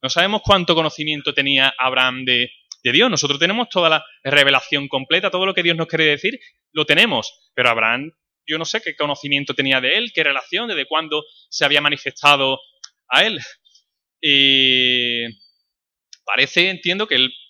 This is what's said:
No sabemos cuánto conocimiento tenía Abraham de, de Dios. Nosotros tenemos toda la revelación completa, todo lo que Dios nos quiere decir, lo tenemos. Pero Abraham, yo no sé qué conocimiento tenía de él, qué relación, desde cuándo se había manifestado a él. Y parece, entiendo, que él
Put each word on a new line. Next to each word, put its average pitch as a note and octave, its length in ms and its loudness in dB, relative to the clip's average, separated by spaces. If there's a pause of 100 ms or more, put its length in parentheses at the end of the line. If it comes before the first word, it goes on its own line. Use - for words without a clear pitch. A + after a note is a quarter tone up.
No C3 60 -4
sabemos G3+ 340 0
cuánto F#3 300 2
conocimiento D3+ 580 -4
tenía C3+ 460 2
Abraham B2+ 480 0
de, B2 240 0 (320)
de B2 100 0
Dios. G#3+ 180 4
Nosotros C#3+ 300 -2
tenemos G#3 300 -2
toda F3 180 2
la D#3 160 0 (180)
revelación C#3+ 640 2
completa, E3 440 -2
todo F#3 160 -2
lo F#3+ 80 -2
que F3+ 80 -2
Dios E3+ 160 0
nos D#3+ 80 -2
quiere D#3+ 180 -2
decir, D3+ 340 -2 (340)
lo D3+ 120 -2
tenemos. D#3 480 2 (220)
Pero B2 160 2
Abraham, A#2 420 -2 (340)
yo D3+ 120 -4
no E3 80 -6
sé - 160 -6
qué D#3 140 -10
conocimiento C#3+ 580 -4
tenía C3+ 260 0
de C3 160 0
él, A#3 180 -4
qué E3 80 0
relación, D3+ 460 -4
desde D#3 160 -6
cuándo D3+ 400 -4 (240)
se - 160 -4
había C#3+ 160 2
manifestado C#3 800 0 (480)
a C#3+ 160 4
él. G3+ 160 -2 (800)
Y C3 1040 2 (1040)
parece, C3+ 420 0
entiendo, F3+ 380 -4
que - 80 -4
él B2+ 180 0 (180)